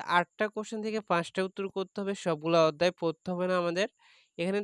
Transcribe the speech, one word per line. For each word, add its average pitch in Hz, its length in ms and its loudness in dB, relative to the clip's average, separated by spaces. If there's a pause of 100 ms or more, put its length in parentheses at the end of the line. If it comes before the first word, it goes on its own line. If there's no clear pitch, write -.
আটটা 175 400 2
কোশ্চেন 214 340 -8
থেকে 220 180 -4
পাঁচটা 175 420 -2
উত্তর 190 260 -6
করতে 190 300 -6
হবে, 196 160 -4
সবগুলো 165 520 0
অধ্যায় 165 320 2
পড়তে 165 300 -2
হবে 180 180 -2
না 185 120 0
আমাদের। 175 300 0 (500)
এখানে 190 260 0